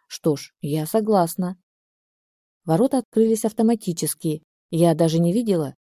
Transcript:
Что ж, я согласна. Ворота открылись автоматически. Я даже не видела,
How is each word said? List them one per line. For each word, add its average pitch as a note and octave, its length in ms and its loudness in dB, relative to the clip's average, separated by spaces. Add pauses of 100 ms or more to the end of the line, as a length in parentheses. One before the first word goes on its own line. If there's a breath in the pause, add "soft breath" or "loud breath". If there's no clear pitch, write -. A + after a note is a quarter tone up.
Что - 280 -2
ж, - 260 -12
я D3+ 240 -4
согласна. F#3+ 720 0 (1080)
Ворота G#3 320 2
открылись A3+ 480 0
автоматически. F3+ 1000 -2 (260)
Я E3 260 2
даже E3 240 2
не E3+ 120 2
видела, F#3 440 -2 (140)